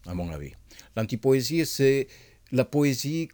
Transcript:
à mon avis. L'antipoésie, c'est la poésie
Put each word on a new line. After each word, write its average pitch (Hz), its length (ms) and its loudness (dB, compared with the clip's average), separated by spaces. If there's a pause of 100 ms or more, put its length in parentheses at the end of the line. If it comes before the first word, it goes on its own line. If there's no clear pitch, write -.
à 90 80 -8
mon 87 180 -4
avis. 73 200 -10 (440)
L'antipoésie, 131 680 0
c'est 139 440 2 (420)
la 127 140 2
poésie 147 680 0